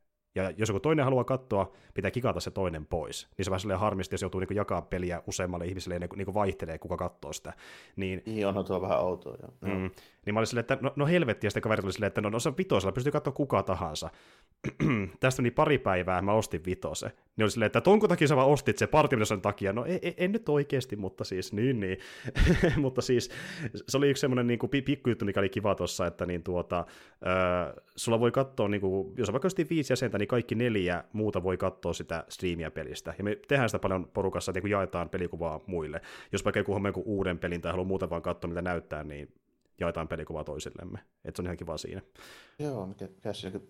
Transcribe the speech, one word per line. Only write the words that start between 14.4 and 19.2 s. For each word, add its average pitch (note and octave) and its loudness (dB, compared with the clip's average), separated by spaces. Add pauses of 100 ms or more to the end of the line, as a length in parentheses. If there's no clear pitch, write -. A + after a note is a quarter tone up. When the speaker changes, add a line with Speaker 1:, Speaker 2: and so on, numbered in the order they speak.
Speaker 1:
<clears throat> A2+ 0
Tästä C3 2
meni A#2 4
pari D3+ 4
päivää, F#2 2
mä G2 2
ostin F2+ 2
vitosen. - -4 (260)
Niin A2 4
oli G2+ 4
silleen, A2 2 (100)
että D3 6
onko G#3 8
takia E3 4
sä D3 6
vaan C3 8
ostit C3+ 4
se G#2+ 4
partimenosen A2 4